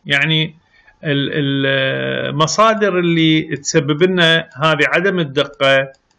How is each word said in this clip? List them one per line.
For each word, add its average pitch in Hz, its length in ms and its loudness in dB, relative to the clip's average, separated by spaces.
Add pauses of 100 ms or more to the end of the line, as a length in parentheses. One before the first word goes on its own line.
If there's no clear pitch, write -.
يعني 156 480 -2 (500)
ال-، 139 280 -2
ال-، 135 960 -2
المصادر 196 680 0
اللي 160 580 2
تسبب 151 460 -2
لنا 165 460 2 (140)
هذه 151 240 2
عدم 175 320 0
الدقة، 135 720 0 (260)